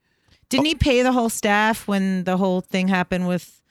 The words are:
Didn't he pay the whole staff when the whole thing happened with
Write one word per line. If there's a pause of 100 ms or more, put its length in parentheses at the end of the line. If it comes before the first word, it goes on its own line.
(500)
Didn't
he
pay
the
whole
staff
when
the
whole
thing
happened
with